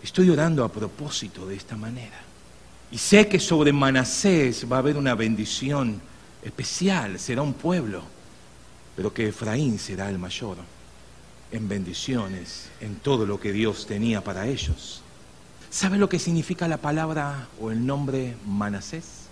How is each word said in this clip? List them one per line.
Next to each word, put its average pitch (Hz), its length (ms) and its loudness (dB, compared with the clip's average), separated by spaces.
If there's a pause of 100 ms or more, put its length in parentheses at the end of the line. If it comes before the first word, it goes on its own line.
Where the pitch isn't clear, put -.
Estoy 185 300 6
orando 151 320 4
a 110 80 0
propósito 104 720 -8
de 95 100 -8
esta 101 200 -12
manera. 113 440 -10 (720)
Y 117 60 -10
sé 208 300 8
que 190 120 2
sobre 151 320 6
Manasés 135 1000 4
va 127 60 4
a - 20 6
haber 147 180 2
una 139 160 2
bendición 113 880 0 (400)
especial, 123 760 -2
será 127 240 -2
un 143 100 0
pueblo, 131 480 -2 (920)
pero 95 180 -4
que 113 140 -2
Efraín 110 500 -2
será 98 320 -6
el 98 80 -4
mayor 92 400 -8 (920)
en 107 180 -6
bendiciones, 95 1000 -4 (120)
en 107 140 -8
todo 120 320 2
lo 101 120 -2
que 104 140 -4
Dios 107 320 0
tenía 107 380 0
para 95 240 -4
ellos". - 560 -4 (680)
¿Sabe 190 300 0
lo 196 100 4
que 175 80 0
significa 170 500 0
la 160 100 0
palabra 147 680 -2 (140)
o 110 80 -4
el 113 160 0
nombre 135 500 -2 (120)
Manasés? 101 720 -4 (120)